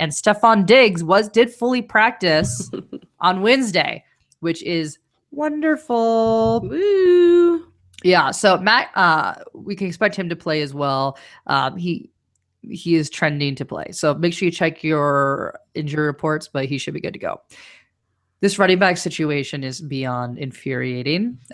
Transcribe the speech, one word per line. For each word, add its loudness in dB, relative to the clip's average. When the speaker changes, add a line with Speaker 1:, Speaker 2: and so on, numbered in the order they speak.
Speaker 1:
And -2
Stefon 2
Diggs 4
was, 2
did 2
fully -2
practice 0
Speaker 2:
<laughs> -20
Speaker 1:
on 2
Wednesday, 0
which -4
is -4
wonderful. 0
Speaker 2:
Woo. 4
Speaker 1:
Yeah, 4
so 4
Matt, 2
uh, 2
we -10
can -6
expect -2
him -4
to -6
play -4
as -8
well. -2
Um, -2
he, -6
he -2
is 0
trending -4
to -8
play. -10
So 0
make -2
sure -2
you 0
check -4
your 0
injury -4
reports, -4
but -4
he -6
should -10
be -10
good -8
to -16
go. -8
This 2
running 4
back 2
situation -6
is -10
beyond -6
infuriating. -6